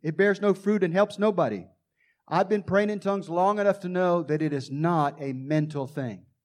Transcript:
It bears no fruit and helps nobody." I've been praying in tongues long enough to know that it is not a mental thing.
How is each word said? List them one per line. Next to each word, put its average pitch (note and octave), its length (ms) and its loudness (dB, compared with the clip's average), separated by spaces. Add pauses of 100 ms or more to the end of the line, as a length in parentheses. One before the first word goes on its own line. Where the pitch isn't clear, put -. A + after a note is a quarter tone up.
It D#3 140 -4
bears G3 240 2
no G3+ 140 2
fruit G3 300 0
and E3+ 100 0
helps G3+ 260 2
nobody." D#3+ 480 0 (600)
I've F3+ 200 0
been G3+ 160 0
praying G3 260 2
in G#3 120 -6
tongues G3 260 -2
long F#3 320 0
enough G3 220 2
to F3+ 80 -8
know F3 340 2
that D3+ 180 -2
it D3+ 120 0
is C3+ 180 -6
not D3+ 500 0
a C#3 120 -6
mental D3 520 -2
thing. B2 400 -8 (200)